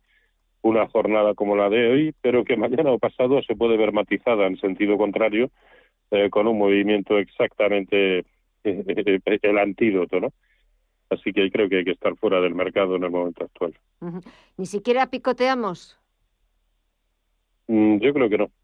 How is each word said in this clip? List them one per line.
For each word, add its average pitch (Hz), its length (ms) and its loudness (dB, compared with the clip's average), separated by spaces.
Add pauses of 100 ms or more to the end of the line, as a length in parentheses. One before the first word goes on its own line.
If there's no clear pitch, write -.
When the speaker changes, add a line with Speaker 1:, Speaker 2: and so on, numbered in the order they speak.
(640)
Speaker 1:
una 110 260 2
jornada 104 460 2
como 101 200 -2
la 101 160 2
de 117 180 2
hoy, 147 320 0
pero 123 240 0
que 127 120 -2
mañana 123 340 0
o 117 80 2
pasado 127 440 0
se 117 120 -4
puede 117 220 0
ver 107 160 2
matizada 101 560 0
en 92 100 -4
sentido 101 400 0
contrario, 107 520 0 (600)
eh, 101 180 2
con 104 200 0
un 113 100 0
movimiento 101 580 2
exactamente, 101 1040 0
eh, 87 60 -4 (400)
eh, 98 560 -2 (220)
el 104 160 2
antídoto, 98 600 0
¿no? 117 140 -4 (760)
Así 95 240 -4
que 98 200 0
creo 107 160 0
que 92 100 0
hay 90 60 -2
que 87 80 -2
estar 90 240 -4
fuera 92 240 0
del 87 160 -2
mercado 92 400 -2
en 87 80 -4
el 90 80 -4
momento 87 320 -4
actual. 82 300 -8 (260)
Speaker 2:
Ujú. 175 200 -12 (360)
¿Ni 185 100 -8
siquiera 240 400 -2
picoteamos? 247 920 -4 (1700)
Speaker 1:
Mm, 107 300 2
yo 127 140 0
creo 131 160 0
que 101 100 0
no. 104 120 -2 (140)